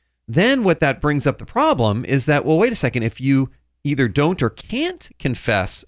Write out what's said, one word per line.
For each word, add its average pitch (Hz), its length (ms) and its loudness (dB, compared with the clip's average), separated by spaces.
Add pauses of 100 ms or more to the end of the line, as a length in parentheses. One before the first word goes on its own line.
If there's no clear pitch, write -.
(260)
then 226 380 2
what 175 160 2
that 143 220 0
brings 147 260 0
up 135 100 -2
the - 80 -16
problem 127 600 0
is 131 180 0
that, 147 220 0
well, 156 120 2
wait 233 140 2
a 214 40 -4
second, 120 280 -2
if 117 160 -4
you 135 300 2 (340)
either 139 240 0
don't 147 340 0
or 120 80 2
can't 330 600 -6 (100)
confess 110 680 -2